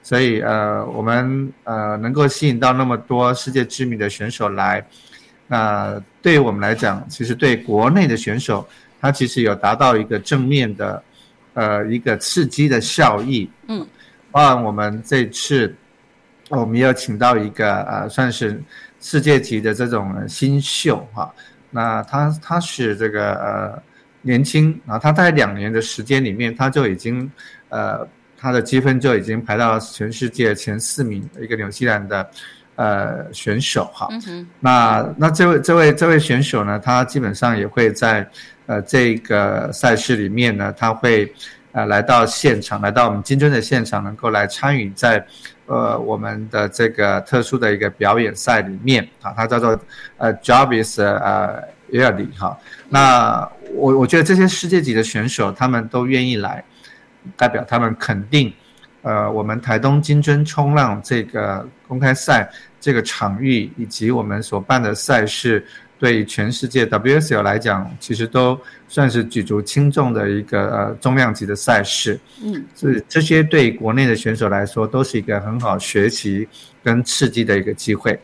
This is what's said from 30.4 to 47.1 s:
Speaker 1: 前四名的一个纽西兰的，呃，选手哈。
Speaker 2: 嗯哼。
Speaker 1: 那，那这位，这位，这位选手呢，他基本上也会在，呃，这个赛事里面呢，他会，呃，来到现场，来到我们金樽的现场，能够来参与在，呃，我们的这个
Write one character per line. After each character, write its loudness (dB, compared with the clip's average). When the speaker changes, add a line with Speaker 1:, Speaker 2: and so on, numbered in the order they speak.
Speaker 1:
前 -6
四 -4
名 -6
的 -12
一 -12
个 -2
纽 -6
西 -6
兰 0
的， -6
呃， -2
选 -4
手 -2
哈。 -10
Speaker 2:
嗯 -10
哼。 -14
Speaker 1:
那， 4
那 2
这 4
位， 4
这 2
位， 8
这 2
位 6
选 2
手 0
呢， -2
他 2
基 -4
本 -2
上 0
也 -2
会 2
在， 0
呃， -4
这 2
个 -2
赛 2
事 0
里 -2
面 0
呢， -4
他 0
会， 2
呃， -2
来 2
到 4
现 0
场， -8
来 -2
到 4
我 -2
们 -4
金 -2
樽 4
的 2
现 -2
场， -4
能 -10
够 -2
来 2
参 -2
与 -4
在， 2
呃， -2
我 -4
们 -8
的 -2
这 0
个 0